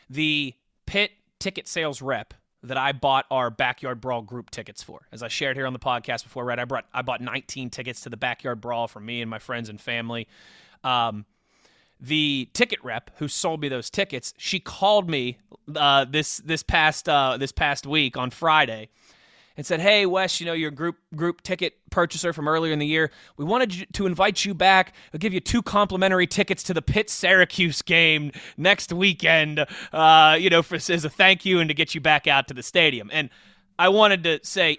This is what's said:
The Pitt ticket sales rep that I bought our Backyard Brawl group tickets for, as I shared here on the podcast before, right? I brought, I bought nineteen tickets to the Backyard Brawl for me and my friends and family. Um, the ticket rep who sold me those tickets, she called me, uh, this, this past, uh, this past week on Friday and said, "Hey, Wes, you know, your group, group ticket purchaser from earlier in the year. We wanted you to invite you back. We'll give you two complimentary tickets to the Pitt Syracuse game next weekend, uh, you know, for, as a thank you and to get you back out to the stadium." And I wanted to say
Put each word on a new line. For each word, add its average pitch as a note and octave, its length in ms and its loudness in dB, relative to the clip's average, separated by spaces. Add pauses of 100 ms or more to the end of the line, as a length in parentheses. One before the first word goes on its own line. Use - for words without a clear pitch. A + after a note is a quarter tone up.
The D3 460 -2 (320)
Pitt G3+ 260 -2 (260)
ticket - 300 -8
sales D#3 320 -6
rep C3 320 -6 (320)
that C3 120 -8
I C3+ 140 0
bought C3+ 400 0
our B2+ 200 0
Backyard B2 500 -4
Brawl B2 200 -6
group A2+ 300 -14
tickets - 320 -14
for, - 300 -20
as A#2 100 -16
I A#2 60 -10
shared C3+ 280 -4
here C3+ 80 -6
on B2+ 80 -6
the B2 60 -10
podcast A#2+ 460 -4
before, B2 200 -10
right? A#2+ 140 -4
I B2 60 -4
brought, B2 280 -6
I B2+ 100 -4
bought A#2+ 180 -6
nineteen B2 500 -10
tickets B2+ 300 -12
to - 100 -16
the A2+ 60 -12
Backyard A#2+ 440 -6
Brawl A#2 280 -4
for - 120 -20
me A#2 220 -10
and A2+ 80 -8
my A2 80 -10
friends A#2+ 300 -10
and G#2 120 -16
family. A#2 460 -8 (560)
Um, A#2 420 -2 (760)
the C#3 540 -2
ticket A3+ 280 -2
rep A#2 360 -10
who D3 100 -6
sold D#3+ 320 -4
me D3 80 -4
those B2+ 220 -6
tickets, F#3+ 460 -6
she - 240 -6
called G3+ 480 0
me, B2 300 -4 (360)
uh, C#3+ 300 4
this, C#3+ 340 -4
this D#3 260 -6
past, D#3 440 2
uh, C3+ 300 2
this C3+ 140 -4
past C#3+ 340 -2
week C#3+ 300 0
on B2+ 140 -4
Friday C3+ 580 0 (680)
and D3 100 -12
said, D#3+ 140 -2
"Hey, G3+ 260 4
Wes, F#3 320 -2
you F3 80 -10
know, E3+ 60 -4
your D#3+ 180 -4
group, D#3+ 280 -6 (180)
group E3+ 260 -4
ticket F3+ 320 -4 (160)
purchaser E3+ 420 -2
from D3+ 140 -8
earlier D#3+ 260 0
in D3+ 60 -2
the D3 80 -2
year. D#3 240 0 (260)
We C#3+ 80 -8
wanted G#3+ 300 0
you F3+ 200 -10
to G3 120 -2
invite F#3 380 2
you G3 100 -4
back. F#3 400 4 (180)
We'll D#3 60 -10
give F#3+ 160 -4
you F3 60 -4
two A#3 220 0
complimentary F#3+ 640 2
tickets - 360 -2
to F3+ 100 -4
the E3 60 -2
Pitt G#3 300 0
Syracuse F3+ 720 2
game D#3 480 2 (260)
next F3+ 360 0
weekend, D#3+ 760 2 (260)
uh, D#3 460 8
you F#3 100 0
know, E3+ 140 6
for, E3+ 140 -8
as E3+ 280 -2
a D3+ 60 -6
thank F#3+ 340 4
you F#3 140 2
and D#3+ 100 0
to D3+ 60 -4
get D3+ 180 -2
you D#3+ 80 -8
back D3+ 280 2
out C#3 180 2
to C3+ 80 -12
the B2 80 -12
stadium." C3+ 500 0
And D3 180 -4 (500)
I F3+ 80 6
wanted G3+ 340 6
to D#3+ 220 0
say D#3+ 340 0